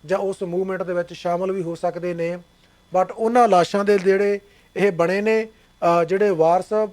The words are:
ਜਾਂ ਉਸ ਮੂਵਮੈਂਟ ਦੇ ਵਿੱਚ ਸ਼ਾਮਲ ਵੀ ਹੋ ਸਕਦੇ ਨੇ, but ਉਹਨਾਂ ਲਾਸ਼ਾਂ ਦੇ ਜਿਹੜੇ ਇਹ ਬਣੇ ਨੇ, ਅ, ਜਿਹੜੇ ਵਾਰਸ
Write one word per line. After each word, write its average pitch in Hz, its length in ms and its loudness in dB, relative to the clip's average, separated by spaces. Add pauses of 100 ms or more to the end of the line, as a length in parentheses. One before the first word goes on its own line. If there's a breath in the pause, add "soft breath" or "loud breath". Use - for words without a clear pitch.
ਜਾਂ 190 120 0
ਉਸ 196 240 -4
ਮੂਵਮੈਂਟ 190 400 -4
ਦੇ 180 100 -6
ਵਿੱਚ 175 200 -4
ਸ਼ਾਮਲ 180 400 -4
ਵੀ 190 100 -4
ਹੋ 165 120 -6
ਸਕਦੇ 175 400 -6
ਨੇ, 170 220 -6 (600 soft breath)
but 185 180 0
ਉਹਨਾਂ 233 340 2
ਲਾਸ਼ਾਂ 190 360 4
ਦੇ 202 140 4
ਜਿਹੜੇ 196 420 0 (360 soft breath)
ਇਹ 190 160 2
ਬਣੇ 170 280 0
ਨੇ, 220 280 0 (520 soft breath)
ਅ, 165 40 2
ਜਿਹੜੇ 196 260 0
ਵਾਰਸ 180 640 2